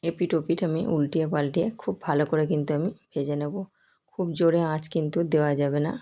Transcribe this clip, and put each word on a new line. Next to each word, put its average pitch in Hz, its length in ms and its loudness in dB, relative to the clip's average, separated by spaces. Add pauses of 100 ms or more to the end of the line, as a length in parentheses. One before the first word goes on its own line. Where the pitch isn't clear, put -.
এপিঠ 170 320 -2
ওপিঠ 165 300 0
আমি 160 220 0
উল্টিয়ে 156 420 2
পাল্টিয়ে 147 480 0
খুব - 240 -4
ভালো 147 260 2
করে 156 200 2
কিন্তু 151 280 0
আমি 160 160 0 (180)
ভেজে 143 280 -4
নেব। 147 180 -4 (540)
খুব 185 260 -4
জোরে 165 300 4
আঁচ 156 240 -2
কিন্তু 156 360 -2
দেওয়া 151 300 2
যাবে 143 260 0
না, 151 220 0